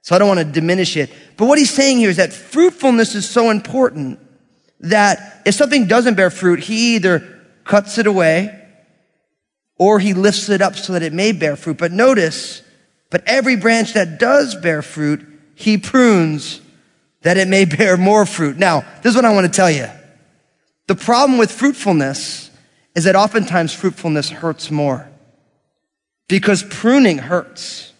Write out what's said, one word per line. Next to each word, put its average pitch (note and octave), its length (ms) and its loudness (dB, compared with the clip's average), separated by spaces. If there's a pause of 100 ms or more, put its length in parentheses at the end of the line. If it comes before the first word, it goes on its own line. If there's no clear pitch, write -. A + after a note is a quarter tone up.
So - 140 -2
I - 20 4
don't G3+ 120 4
wanna F3 160 0
diminish E3 500 -2
it. C#3+ 160 -4 (240)
But A3 120 0
what D4 120 4
he's C#4 100 2
saying C4+ 280 2
here A3+ 120 2
is F3+ 60 -2
that E3+ 160 0
fruitfulness C4+ 840 0
is G3+ 140 -8
so A#3 220 0
important G#3 680 -4 (600)
that G3+ 680 -2
if G#3 100 2
something C4 320 2
doesn't A#3 260 2
bear F#3 160 2
fruit, F3 320 0
he A3+ 340 -2
either F3+ 260 0 (440)
cuts G3+ 320 0
it A3 100 2
away F#3 420 0 (1300)
or G3+ 220 4
he F#3+ 140 -2
lifts G3 340 0
it G3 140 0
up G3 160 -2
so - 160 -10
that E3+ 100 -4
it D#3+ 80 -6
may G3 220 -2
bear D#3+ 240 -4
fruit. D#3+ 200 -8
But E3+ 140 -4
notice, G3+ 680 0 (480)
"But - 180 -4
every B3+ 300 0
branch A3+ 340 0
that F3 280 -4
does G#3 360 0
bear E3 260 -4
fruit, D3 400 -6 (320)
he G#3+ 240 -2
prunes F3+ 840 0 (640)
that F3 120 2
it F#3+ 140 0
may G3 160 4
<laughs> D3 120 -4
bear F#3 200 2
more G3+ 280 4
fruit." D3 320 -4
Now, E3 280 0 (160)
this A#3+ 80 2
is A3+ 80 2
what B3+ 80 2
I A3 80 4
wanna F#3 160 2
tell F#3 200 2
you. C#3 180 -2 (1000)
The G3 80 -2
problem B3 420 2
with A3+ 140 2
fruitfulness E3 960 -2 (460)
is E3 120 -2
that F#3 100 4
oftentimes F#3+ 560 0
fruitfulness D#3+ 580 -4
hurts - 400 -8
more D3 380 -4 (1200)
because F#3+ 360 0
pruning A3+ 560 2
hurts. - 800 -8